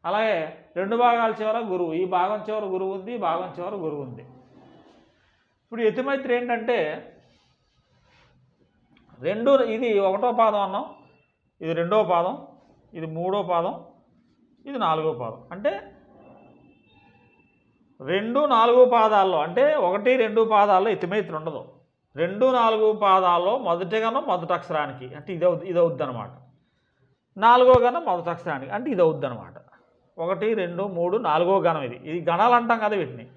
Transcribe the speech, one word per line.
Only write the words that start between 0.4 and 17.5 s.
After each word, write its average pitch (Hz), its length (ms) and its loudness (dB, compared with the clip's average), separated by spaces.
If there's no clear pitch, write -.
రెండు 196 200 -2
భాగాల 233 440 2
చివర 214 180 -2
గురువు, 180 360 -4
ఈ 175 100 -2
భాగం 185 440 -2
చివర 214 160 -6
గురువు 190 300 -4
ఉంది, 190 180 -10
ఈ 240 60 -8
భాగం 175 400 -4
చివర 180 160 -10
గురువు 156 280 -8
ఉంది. 117 200 -14
ఇప్పుడు 233 200 -8
యతిమైత్రి 254 540 -2
ఏంటంటే 240 420 -2
రెండు, 226 420 2
ఇది 220 360 0
ఒకటో 196 340 0
పాదం 214 280 2
అన్నాం, 202 340 -6
ఇది 160 120 -6
రెండో 175 320 0
పాదం, 180 420 -2
ఇది 160 120 -10
మూడో 175 360 -4
పాదం, 180 420 -2
ఇది 277 120 -10
నాలుగో 160 340 0
పాదం. 117 400 -10
అంటే 202 200 -4